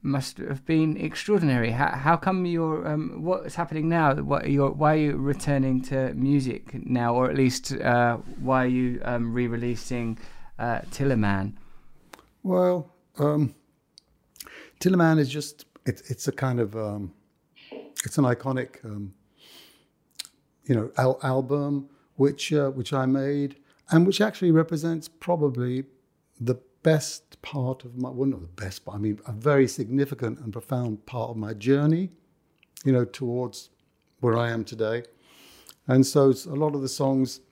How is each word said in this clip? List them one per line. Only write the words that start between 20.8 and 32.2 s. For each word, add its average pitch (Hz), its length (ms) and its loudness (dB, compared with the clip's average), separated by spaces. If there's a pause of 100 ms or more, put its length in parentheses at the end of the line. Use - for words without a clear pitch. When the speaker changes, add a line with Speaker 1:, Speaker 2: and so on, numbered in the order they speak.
Speaker 2:
al-, 131 260 2
album 139 680 -2 (240)
which, 139 400 0
uh, 143 160 2
which 131 240 -8
I 131 140 0
made 139 480 -2 (340)
and 165 160 8
which 196 160 2
actually 202 300 2
represents 160 560 0
probably 131 800 -2 (540)
the 123 200 -2 (240)
best - 600 0
part 131 400 -6
of 120 120 -16
my, 127 140 -4
well, 131 180 -2
not 110 140 -4
the 82 60 -16 (160)
best, 95 220 -10
but - 80 -12
I 104 40 -8
mean 104 300 -2
a 123 40 -8
very 135 360 4
significant 123 720 -4
and 117 120 -10
profound 120 540 -6
part 117 240 -6
of 117 80 -10
my 107 160 -6
journey, 147 560 2 (760)